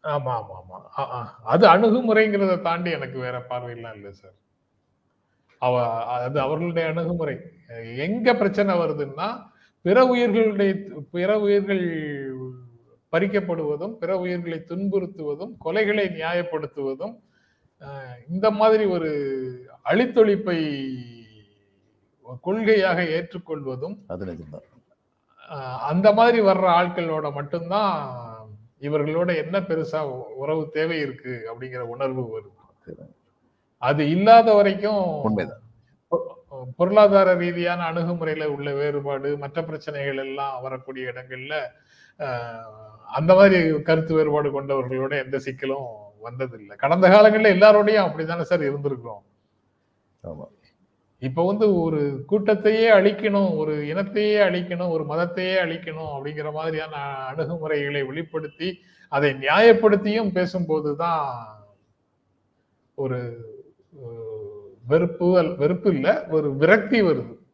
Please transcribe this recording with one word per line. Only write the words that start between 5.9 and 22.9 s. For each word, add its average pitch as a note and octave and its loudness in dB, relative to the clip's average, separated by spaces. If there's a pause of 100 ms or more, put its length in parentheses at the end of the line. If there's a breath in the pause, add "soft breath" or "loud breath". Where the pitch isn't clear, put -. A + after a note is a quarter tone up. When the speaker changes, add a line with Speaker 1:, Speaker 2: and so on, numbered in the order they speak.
Speaker 1:
அது B2 -4
அவர்களுடைய E3 -4
அணுகுமுறை. D#3+ -4 (580)
எங்க A3 0
பிரச்சனை G3 0
வருதுன்னா, D#3 -4 (380 soft breath)
பிற A3 4
உயிர்களுடைய, G#3 0 (140)
பிற G3 0
உயிர்கள் F3 -2 (800)
பறிக்கப்படுவதும், F3 -2
பிற F#3 -4
உயிர்களை F3 -6
துன்புறுத்துவதும், F3+ -6 (120)
கொலைகளை G#3 0
நியாயப்படுத்துவதும், E3 -6 (600)
அஹ், C#3 -16
இந்த F#3+ 2
மாதிரி G#3+ 4
ஒரு F3 -2 (760)
அழித்தொழிப்பை F3+ 0 (1500)
கொள்கையாக F#3+ 2